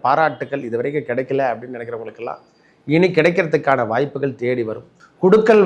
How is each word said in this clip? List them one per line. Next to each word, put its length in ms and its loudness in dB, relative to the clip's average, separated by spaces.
பாராட்டுக்கள் 600 -2
இது 120 -6
வரைக்கும் 300 -6
கிடைக்கல 420 -2
அப்படின்னு 260 -10
நினைக்கிறவங்களுக்கெல்லாம் 640 -12
இனி 200 4
கிடைக்கிறதுக்கான 640 2
வாய்ப்புகள் 500 -4
தேடி 280 -2
வரும். 180 -12
குடுக்கல் 440 6